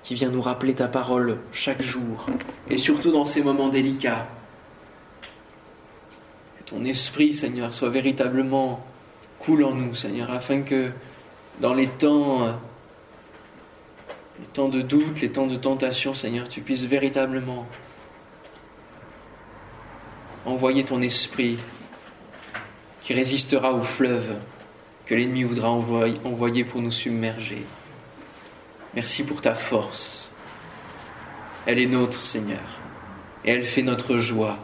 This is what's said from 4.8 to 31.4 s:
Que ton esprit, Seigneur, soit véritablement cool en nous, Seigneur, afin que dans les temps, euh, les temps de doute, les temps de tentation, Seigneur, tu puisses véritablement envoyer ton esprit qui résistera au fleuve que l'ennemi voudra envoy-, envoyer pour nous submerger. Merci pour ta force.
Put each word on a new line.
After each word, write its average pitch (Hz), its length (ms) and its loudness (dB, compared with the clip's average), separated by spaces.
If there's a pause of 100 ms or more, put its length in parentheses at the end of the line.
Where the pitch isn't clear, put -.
Que - 60 -20
ton - 200 -6
esprit, 147 480 2
Seigneur, 123 400 -2
soit 123 160 0
véritablement 131 960 0 (540)
cool 151 260 6
en 131 100 2
nous, 120 200 -2
Seigneur, 117 360 -4
afin 131 320 0
que 131 280 0 (720)
dans 127 120 4
les 131 160 4
temps, 143 580 4
euh, 113 60 0 (1900)
les - 80 -16
temps 135 220 0
de 127 140 0
doute, 151 400 2
les 117 100 0
temps 135 140 2
de 127 100 -2
tentation, 135 560 0
Seigneur, 123 340 -4
tu - 140 -10
puisses 127 240 -2
véritablement 131 840 0 (2750)
envoyer 131 400 4
ton 127 160 0
esprit 120 560 2 (1400)
qui - 140 -4
résistera 131 580 4
au 120 100 0
fleuve 117 540 0 (680)
que 113 80 0
l'ennemi 127 280 2
voudra 117 280 2
envoy-, 117 540 2
envoyer 120 400 0
pour 120 180 -4
nous 117 80 -2
submerger. 113 720 -4 (1300)
Merci 120 300 0
pour 147 180 -6
ta 113 120 4
force. - 800 -4 (1300)